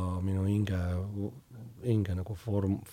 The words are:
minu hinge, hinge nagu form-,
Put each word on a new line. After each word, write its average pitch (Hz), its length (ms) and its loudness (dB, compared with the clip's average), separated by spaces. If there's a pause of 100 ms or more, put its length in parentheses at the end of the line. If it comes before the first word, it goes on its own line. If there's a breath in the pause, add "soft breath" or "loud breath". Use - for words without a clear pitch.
(180)
minu 95 260 2
hinge, 101 320 2 (1000)
hinge 107 360 2
nagu 92 220 -4
form-, 101 460 2 (100)